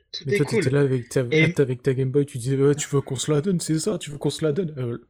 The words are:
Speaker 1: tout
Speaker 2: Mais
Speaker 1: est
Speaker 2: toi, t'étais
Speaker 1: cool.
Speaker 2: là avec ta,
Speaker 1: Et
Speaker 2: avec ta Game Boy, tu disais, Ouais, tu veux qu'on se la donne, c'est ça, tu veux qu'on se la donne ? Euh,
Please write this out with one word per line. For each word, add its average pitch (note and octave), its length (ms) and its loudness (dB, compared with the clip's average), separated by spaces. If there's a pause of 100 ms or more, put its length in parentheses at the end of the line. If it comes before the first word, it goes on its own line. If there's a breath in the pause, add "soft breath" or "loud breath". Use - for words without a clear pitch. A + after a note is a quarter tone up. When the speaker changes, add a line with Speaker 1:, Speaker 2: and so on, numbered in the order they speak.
(140)
Speaker 1:
tout - 120 -12
Speaker 2:
Mais C3+ 100 0
Speaker 1:
est - 20 2
Speaker 2:
toi, C#3+ 80 2
t'étais A3 160 0
Speaker 1:
cool. C3 100 2
Speaker 2:
là C#3+ 80 2
avec C3 300 0
ta, C3+ 200 0
Speaker 1:
Et D#3+ 300 4
Speaker 2:
avec B2+ 240 0
ta C3+ 100 2
Game C3 160 0
Boy, C#3+ 160 2
tu C3+ 120 -10
disais, B2 180 -2
Ouais, C#3 180 4
tu C#3+ 160 -4
veux C#3 120 2
qu'on C3 160 -6
se - 120 -4
la D3+ 120 2
donne, F3 180 0
c'est D#3 180 -2
ça, F3 200 -2
tu - 120 -10
veux C#3+ 80 -14
qu'on D3 120 0
se D#3 160 -6
la D3+ 80 2
donne ? D#3 240 -2
Euh, A#2+ 320 -6